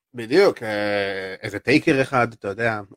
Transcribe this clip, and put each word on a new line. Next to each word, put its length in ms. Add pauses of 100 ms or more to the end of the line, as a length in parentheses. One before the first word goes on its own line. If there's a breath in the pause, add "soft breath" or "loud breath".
(140)
בדיוק, 500
אה, 800
איזה 180
טייקר 420
אחד, 320
אתה 140
יודע, 340 (160)